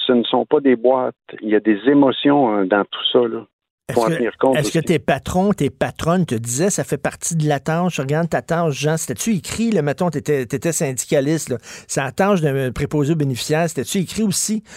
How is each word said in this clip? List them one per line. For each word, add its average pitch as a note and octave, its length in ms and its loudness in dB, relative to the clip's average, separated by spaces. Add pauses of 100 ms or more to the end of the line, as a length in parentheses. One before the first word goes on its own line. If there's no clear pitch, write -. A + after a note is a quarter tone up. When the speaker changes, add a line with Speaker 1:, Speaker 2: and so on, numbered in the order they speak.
Speaker 1:
ce C3+ 80 2
ne A#2+ 100 4
sont A#2+ 220 0
pas D3+ 140 2
des C#3 160 4
boîtes. B2 400 0 (260)
Il A2 80 -6
y G#2+ 60 4
a G#2+ 40 4
des G#2 180 2 (100)
émotions, C#3 680 4
hein, G2+ 120 0
dans G2 180 2
tout - 280 -8
ça, B2+ 160 4
là. A2+ 180 -8 (480)
Faut A#2+ 80 2
Speaker 2:
Est-ce A2+ 40 2
Speaker 1:
en A2 40 2
Speaker 2:
que, A#2+ 80 0
Speaker 1:
tenir A2+ 200 -4
compte C3+ 200 2
Speaker 2:
est-ce - 140 0
que F3 80 -2
Speaker 1:
aussi. D#3 80 -4
Speaker 2:
tes E3 120 2
patrons, F3+ 520 0
tes D3 180 0
patronnes D#3+ 560 -2
te B2+ 100 -4
disaient, A#2+ 340 -2
ça D#3+ 160 -2
fait - 160 -4
partie - 340 -6
de D#3 120 0
la D3 120 0
tâche, E3 400 -2
regarde D3+ 300 -2
ta C3+ 120 -2
tâche, E3 320 -2
Jean, C#3+ 220 -2
c'était-tu D#3 400 -4
écrit, A3 360 -4
là, F#3 100 2
mettons, D3 280 0
t'étais, C#3+ 360 -2
t'étais C#3+ 260 -2
syndicaliste, D3 800 -2
là, A#2+ 120 -4
c'est - 400 -8
la C3 120 -4
tâche G3 280 2
d'un C3+ 300 0
préposé D3 420 0
aux E3 40 2
bénéficiaires, D3+ 500 0
c'était-tu C#3+ 300 -4
écrit G3 260 -2
aussi, G#3+ 400 -2 (140)